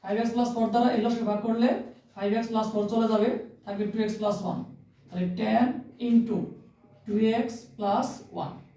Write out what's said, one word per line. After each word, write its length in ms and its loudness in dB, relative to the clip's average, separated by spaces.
ফাইভ 180 -2
এক্স 140 0
প্লাস 200 2
ফোর 180 2
দ্বারা 220 4
এই 100 2
লসাগু 260 0
ভাগ 160 0
করলে 220 2
ফাইভ 220 -2
এক্স 140 -2
প্লাস 200 0
ফোর 120 0
চলে 180 2
যাবে, 180 4
থাকবে 260 -4
টু 140 -6
এক্স 140 -2
প্লাস 240 0
ওয়ান। 160 -4
তাহলে 180 -4
টেন 260 4
ইনটু 300 4
টু 80 -4
এক্স 180 -2
প্লাস 300 0
ওয়ান 180 -8